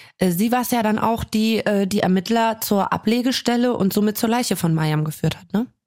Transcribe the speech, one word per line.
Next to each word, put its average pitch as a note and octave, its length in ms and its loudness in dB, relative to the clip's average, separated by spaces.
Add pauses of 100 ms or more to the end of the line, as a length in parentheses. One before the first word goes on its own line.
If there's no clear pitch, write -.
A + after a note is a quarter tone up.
(180)
Äh, F#3 120 2
sie G3 200 0
war's B3 200 0
ja A#3+ 120 0
dann G#3+ 160 0
auch, A3 260 -2
die, A3 340 0
äh, G3+ 280 0
die G3 140 0
Ermittler A3 600 0
zur G3 320 0
Ablegestelle A#3+ 840 0
und F#3+ 160 0
somit G#3 240 0
zur A3+ 120 0
Leiche A#3 280 0
von E3 180 0
Mariam D#3 300 0
geführt D#3 340 -4
hat, - 140 -20
ne? A3+ 140 0 (200)